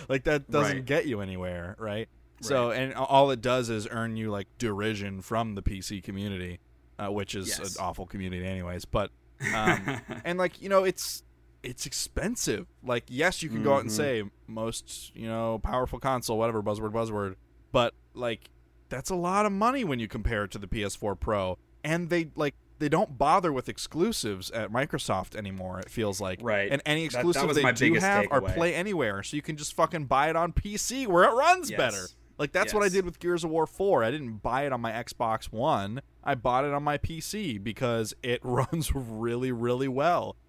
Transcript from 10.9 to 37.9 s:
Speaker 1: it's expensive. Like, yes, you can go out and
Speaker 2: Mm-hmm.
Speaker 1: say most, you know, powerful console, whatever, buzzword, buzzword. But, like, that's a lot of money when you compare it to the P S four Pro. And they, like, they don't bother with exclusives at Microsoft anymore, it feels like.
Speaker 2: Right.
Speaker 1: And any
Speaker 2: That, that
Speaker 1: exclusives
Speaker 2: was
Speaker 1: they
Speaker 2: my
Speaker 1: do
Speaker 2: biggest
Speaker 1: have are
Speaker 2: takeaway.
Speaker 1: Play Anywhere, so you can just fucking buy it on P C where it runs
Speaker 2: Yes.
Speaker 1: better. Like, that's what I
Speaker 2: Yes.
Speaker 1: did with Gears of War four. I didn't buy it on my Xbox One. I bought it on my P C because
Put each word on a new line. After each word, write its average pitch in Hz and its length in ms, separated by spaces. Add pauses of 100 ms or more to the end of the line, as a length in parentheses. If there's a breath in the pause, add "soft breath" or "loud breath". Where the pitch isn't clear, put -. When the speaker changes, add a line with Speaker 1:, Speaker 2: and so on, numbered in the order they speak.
Speaker 1:
it's 123 220
expensive. 139 840 (160)
Like, 120 260
yes, 151 340
you 156 80
can 135 120
go 139 120
out 139 60
and 110 100
Speaker 2:
Mm-hmm. 107 60
Speaker 1:
say 120 340 (160)
most, - 680
you 113 120
know, 113 320
powerful 127 400
console, 123 400
whatever, 113 240
buzzword, 107 300
buzzword. 107 420 (380)
But, 120 200 (220)
like, 120 360 (380)
that's 131 220
a 190 40
lot 180 320
of 202 60
money 233 320
when 135 140
you 110 100
compare 110 360
it 95 80
to 113 60
the 101 100
P 107 160
S 98 100
four 101 220
Pro. 95 420 (260)
And 165 240
they, 165 260
like, 147 200 (240)
they 151 100
don't 156 300
bother 165 340
with 127 160
exclusives 120 840
at 107 200
Microsoft 120 640
anymore, 95 440
it - 100
feels 104 280
like. 95 240
Speaker 2:
Right. 107 300
Speaker 1:
And 143 140
any 151 220
Speaker 2:
That, 127 40
that 123 60
Speaker 1:
exclusives 143 300
Speaker 2:
was 147 80
Speaker 1:
they 147 60
Speaker 2:
my 131 100
Speaker 1:
do 120 160
Speaker 2:
biggest 110 180
Speaker 1:
have 101 240
are 135 100
Speaker 2:
takeaway. - 140
Speaker 1:
Play 170 200
Anywhere, 147 480
so - 140
you 147 60
can 151 160
just - 160
fucking 160 320
buy 139 240
it 160 60
on 170 180
P 202 240
C 262 280
where 180 180
it 240 100
runs 320 360
Speaker 2:
Yes. 208 80
Speaker 1:
better. 107 280 (320)
Like, 147 140
that's 214 200
what 208 100
I 202 40
Speaker 2:
Yes. 185 80
Speaker 1:
did 190 100
with 175 140
Gears 175 260
of 160 60
War 160 160
four. 190 360
I 113 80
didn't 127 280
buy 123 260
it 139 80
on 120 80
my 117 120
Xbox 113 600
One. 113 480 (240)
I 139 100
bought 127 300
it 143 80
on 143 100
my 147 140
P 160 240
C 175 380
because 113 640